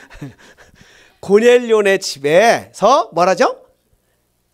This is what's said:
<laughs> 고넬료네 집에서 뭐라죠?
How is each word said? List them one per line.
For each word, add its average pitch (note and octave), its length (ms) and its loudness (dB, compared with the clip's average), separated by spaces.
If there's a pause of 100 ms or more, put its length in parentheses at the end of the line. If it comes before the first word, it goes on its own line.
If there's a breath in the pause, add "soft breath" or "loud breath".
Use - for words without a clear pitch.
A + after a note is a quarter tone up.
(200)
<laughs> - 1000 -20
고넬료네 A3 800 0
집에서 F#3 1120 -2
뭐라죠? F#3+ 500 -2 (880)